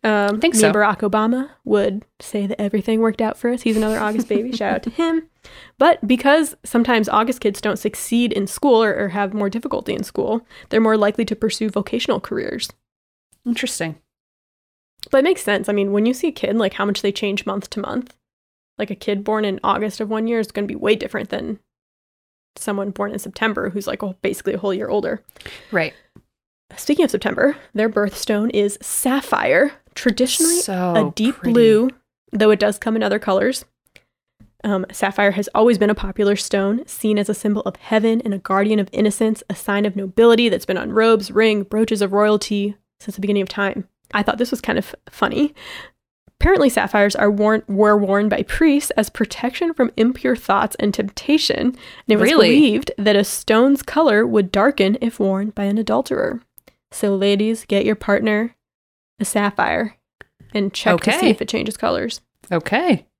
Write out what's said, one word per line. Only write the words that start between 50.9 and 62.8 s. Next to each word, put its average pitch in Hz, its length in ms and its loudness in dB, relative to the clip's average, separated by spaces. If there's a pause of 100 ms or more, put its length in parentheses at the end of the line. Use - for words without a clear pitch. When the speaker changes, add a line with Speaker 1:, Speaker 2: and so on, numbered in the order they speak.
Speaker 1:
temptation. - 760 0
And 254 100 -2 (300)
it 220 100 4
was 233 140 4
Speaker 2:
Really? 202 180 8
Speaker 1:
believed 262 480 4
that 208 180 2
a 202 80 4
stone's 247 600 2
color 240 420 4
would 214 260 2
darken 202 500 2
if 233 180 -4
worn 196 320 0
by 202 140 -4
an 202 120 0
adulterer. 233 640 -2 (500)
So, 202 240 -2
ladies, 202 500 0
get 202 200 0
your 214 100 2
partner 214 600 0 (640)
a 208 60 -2
sapphire 202 720 -2 (560)
and 202 200 -2
check - 280 0
to 214 100 2
see 285 60 0
Speaker 2:
Okay. 370 140 2
Speaker 1:
if 208 100 0
it 196 80 -6
changes 214 260 -4
colors. - 460 -4 (300)
Speaker 2:
Okay. 214 560 0 (120)